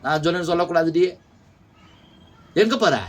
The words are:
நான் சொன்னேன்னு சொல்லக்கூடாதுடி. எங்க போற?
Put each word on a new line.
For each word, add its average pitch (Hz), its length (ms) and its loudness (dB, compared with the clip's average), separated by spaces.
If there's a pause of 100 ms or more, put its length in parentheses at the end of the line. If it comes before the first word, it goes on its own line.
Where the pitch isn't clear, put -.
நான் 151 180 -2
சொன்னேன்னு 170 300 -2
சொல்லக்கூடாதுடி. 170 680 0 (1400)
எங்க 220 220 2
போற? 160 320 0